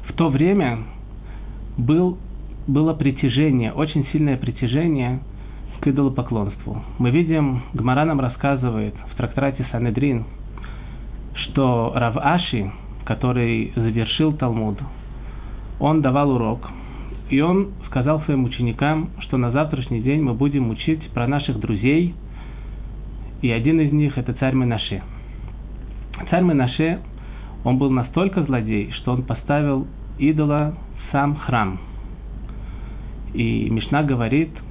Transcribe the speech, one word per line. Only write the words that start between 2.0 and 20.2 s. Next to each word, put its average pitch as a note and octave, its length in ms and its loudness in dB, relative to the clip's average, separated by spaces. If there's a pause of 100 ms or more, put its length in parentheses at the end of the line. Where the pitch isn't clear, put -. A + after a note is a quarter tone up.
было D#3 260 4
притяжение, C3+ 800 2
очень D3+ 400 0
сильное D3 240 2
притяжение B2+ 840 0 (600)
к - 60 0
идолопоклонству. A#2+ 960 0 (160)
Мы B2 120 4
видим, D3 520 4 (100)
Гмара B2+ 320 2
нам D#3 160 2
рассказывает B2 760 0 (180)
в - 40 -8
трактате C3 540 0
Санедрин, A#2+ 540 2 (1080)
что B2 600 2
Рав A#2+ 220 2
Аши, C#3 540 2 (340)
который A#2 720 0
завершил A2+ 560 2
Талмуд, A2+ 460 0 (1000)
он D#3 220 4
давал C#3+ 280 4
урок, A#2 400 0 (580)
и C3+ 120 4
он F#3 320 4 (140)
сказал D3 360 2
своим C#3 220 2
ученикам, B2+ 680 0 (100)
что - 160 -2
на B2 140 2
завтрашний C3 500 0
день C#3+ 220 2